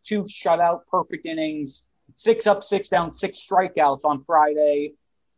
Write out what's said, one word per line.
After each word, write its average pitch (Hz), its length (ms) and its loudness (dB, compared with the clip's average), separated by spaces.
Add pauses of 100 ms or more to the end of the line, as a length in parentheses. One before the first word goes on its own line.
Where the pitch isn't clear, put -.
two 208 220 -2
shutout 170 560 0 (100)
perfect 170 340 -2
innings, 156 600 -6 (260)
six 220 320 0
up, 202 180 2
six 202 260 -4
down, 170 220 0
six - 360 -8
strikeouts 160 580 2
on 143 180 -2
Friday, 151 680 2 (440)